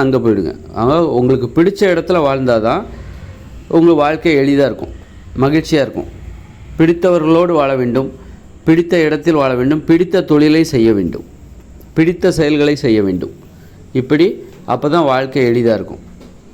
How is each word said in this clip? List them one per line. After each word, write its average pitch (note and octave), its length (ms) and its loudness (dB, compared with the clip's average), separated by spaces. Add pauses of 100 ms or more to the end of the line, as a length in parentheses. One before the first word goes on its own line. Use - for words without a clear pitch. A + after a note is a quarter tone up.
அங்க C3 160 2
போயிடுங்க. G#2 340 0 (200)
ஆக B2+ 260 0 (100)
உங்களுக்கு B2 460 0
பிடிச்ச F#3 260 0
இடத்துல F3 400 0
வாழ்ந்தாதான் C3 640 0 (840)
உங்க E3 260 4
வாழ்க்கை D#3 420 0
எளிதா C#3 320 2
இருக்கும், - 260 -10 (460)
மகிழ்ச்சியா D3+ 400 0
இருக்கும். G2 280 -4 (720)
பிடித்தவர்களோடு E3+ 760 2
வாழ C#3 220 2
வேண்டும், B2+ 360 -2 (540)
பிடித்த E3+ 360 2
இடத்தில் D3+ 400 0
வாழ C3 140 2
வேண்டும், C#3+ 300 0
பிடித்த F3 380 2
தொழிலை D3+ 420 4
செய்ய A#2 280 2
வேண்டும், F2 340 -2 (640)
பிடித்த E3+ 400 2
செயல்களை D3 440 2
செய்ய A2+ 260 2
வேண்டும். F#2 320 -2 (580)
இப்படி D3 340 0 (420)
அப்பதான் D3+ 360 0
வாழ்க்கை C3+ 400 -2
எளிதா A#2 300 2
இருக்கும். - 280 -8 (520)